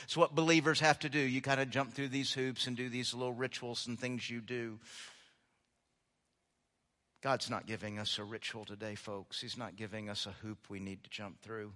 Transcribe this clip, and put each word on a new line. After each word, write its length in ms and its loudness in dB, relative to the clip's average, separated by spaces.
it's 140 -4
what 180 8
believers 460 8
have 180 8
to 100 -2
do. 120 2
You 200 4
kind 200 4
of 100 2
jump 240 0
through 140 -2
these 240 0
hoops 340 0
and 100 -2
do 120 -2
these 260 -2
little 180 -2
rituals 540 -2
and 120 -4
things 300 -2
you 120 -4
do. 400 -4
God's 300 2
not 160 -2
giving 320 -4
us 200 -2
a 60 -6
ritual 400 -8
today, 300 -8
folks. 460 -8
He's 160 -8
not 180 -8
giving 340 -8
us 180 -4
a 60 -8
hoop 360 -10
we 100 -8
need 260 -8
to 60 -18
jump 300 -10
through. 360 -8